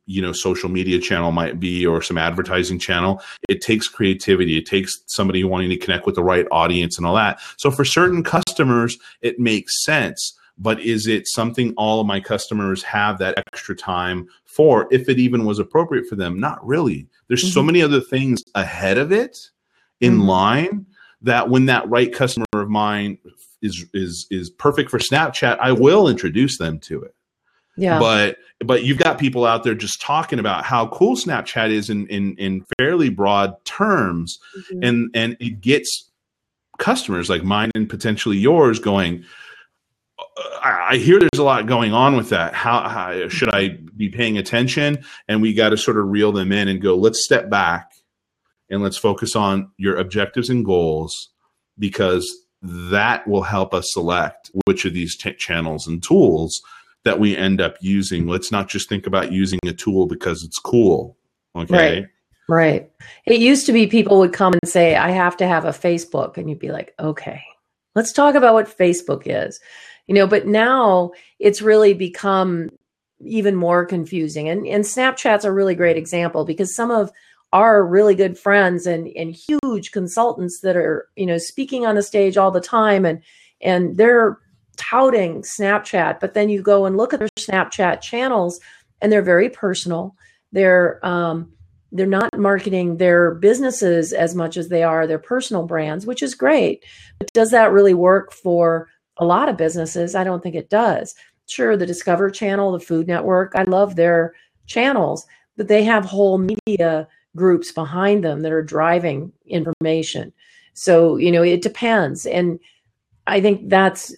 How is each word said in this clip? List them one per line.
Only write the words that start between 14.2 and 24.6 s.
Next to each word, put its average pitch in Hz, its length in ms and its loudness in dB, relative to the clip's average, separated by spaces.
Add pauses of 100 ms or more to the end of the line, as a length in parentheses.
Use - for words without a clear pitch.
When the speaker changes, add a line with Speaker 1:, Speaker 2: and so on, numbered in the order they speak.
Speaker 1:
for, 139 460 2
if 127 180 2
it 127 100 2
even 120 280 0
was 104 120 -2
appropriate 165 480 -2
for 110 100 -10
them? 90 220 -6
Not 131 280 -8
really. 117 420 -2 (200)
There's 139 220 0
so 175 100 2
Speaker 2:
Mm-hmm. 151 60 4
Speaker 1:
many 170 160 4
other 143 200 2
things 131 400 -2 (120)
ahead 98 440 -2
of 143 120 0
it 214 280 0 (640)
in 120 160 6
Speaker 2:
Mm-hmm. 98 100 4
Speaker 1:
line 135 580 0 (360)
that 117 260 0
when 131 180 4
that 120 220 0
right 120 240 2
customer 120 400 -2
of 104 160 -2
mine 104 500 -2 (420)
is, 87 320 -6
is, 87 380 -8
is 92 200 -6
perfect 117 380 -2